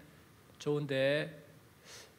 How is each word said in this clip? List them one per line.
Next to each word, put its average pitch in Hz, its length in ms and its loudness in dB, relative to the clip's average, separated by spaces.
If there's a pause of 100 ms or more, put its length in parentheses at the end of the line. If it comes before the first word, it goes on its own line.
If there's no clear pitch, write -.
(580)
좋은데," 147 840 0 (760)